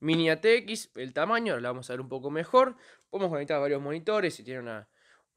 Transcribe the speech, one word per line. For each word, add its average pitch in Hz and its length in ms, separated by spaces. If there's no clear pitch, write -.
mini 160 280
A 160 120
T 226 160
X, 220 380
el 127 180
tamaño, 214 400
ahora 120 80
la 120 80
vamos 127 200
a 123 40
ver 127 80
un 131 80
poco 131 200
mejor. 247 460
Podemos 190 220
conectar 147 300
varios 143 200
monitores, 165 540
si - 80
tiene 127 160
una, 113 300